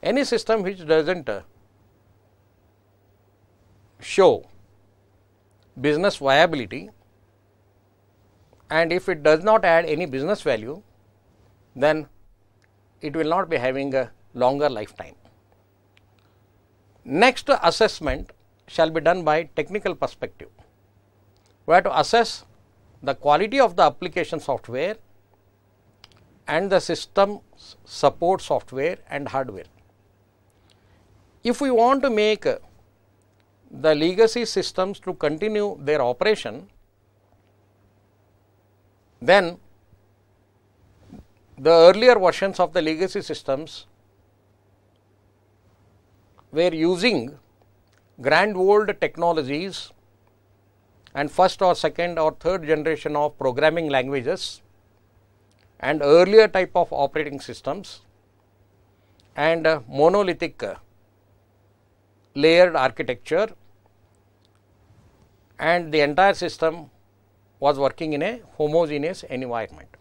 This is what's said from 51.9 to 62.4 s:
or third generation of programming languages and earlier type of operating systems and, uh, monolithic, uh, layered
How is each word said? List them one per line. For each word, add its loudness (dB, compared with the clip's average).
or 0
third -4
generation -2
of -2
programming 0
languages -4
and -2
earlier 8
type -2
of 0
operating -4
systems -12
and, 0
uh, 2
monolithic, 0
uh, -8
layered 6